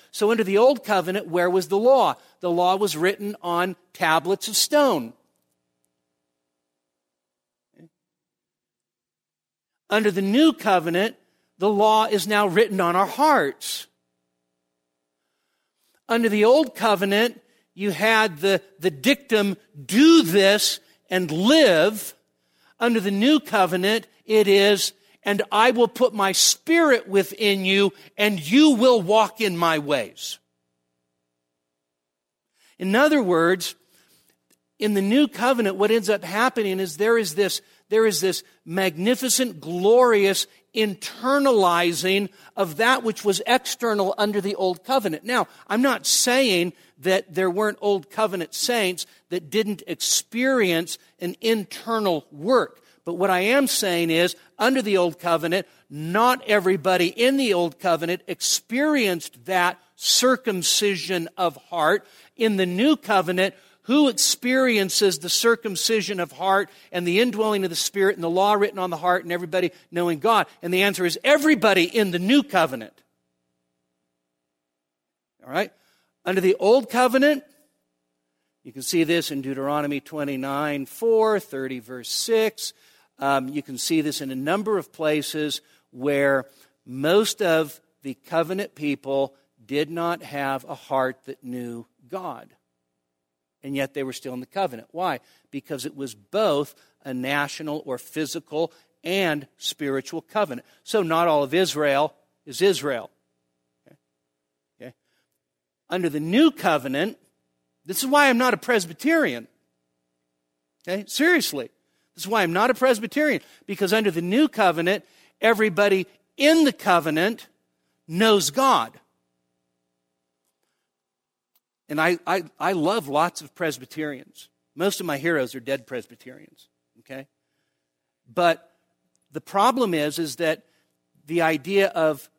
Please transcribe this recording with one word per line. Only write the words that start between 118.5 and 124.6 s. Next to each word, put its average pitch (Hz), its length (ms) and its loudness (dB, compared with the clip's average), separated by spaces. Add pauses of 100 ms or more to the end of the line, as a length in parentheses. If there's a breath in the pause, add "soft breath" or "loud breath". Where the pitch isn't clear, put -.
And 147 120 -6
I, 165 260 0
I, 180 180 -2 (140)
I 165 140 -2
love 180 380 -2
lots 151 320 -2
of 147 120 -20
Presbyterians. 147 920 -10 (280)